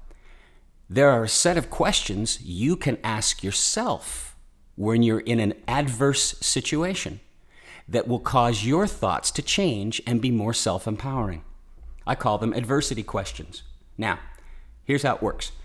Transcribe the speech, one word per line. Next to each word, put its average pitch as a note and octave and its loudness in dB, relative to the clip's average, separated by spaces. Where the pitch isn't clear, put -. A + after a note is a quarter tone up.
There C3+ 8
are A#2 6
a A2 0
set F3 4
of D3 0
questions - 0
you F#2+ 0
can B2+ 0
ask G#2+ -2
yourself - -2
when A2+ 4
you're A2+ 4
in A#2 0
an G#2 2
adverse C3+ 2
situation - -2
that A#2 0
will A#2+ 0
cause A#2+ 2
your D#3+ 4
thoughts F#2 -2
to - -4
change A2+ 0
and A#2+ 2
be B2+ 2
more A2+ 2
self-empowering. G#2+ -2
I B2+ 0
call G#2+ 0
them A2+ 0
adversity B2 0
questions. - -8
Now, G2+ 0
here's C#3 2
how C3 2
it - -6
works. - -4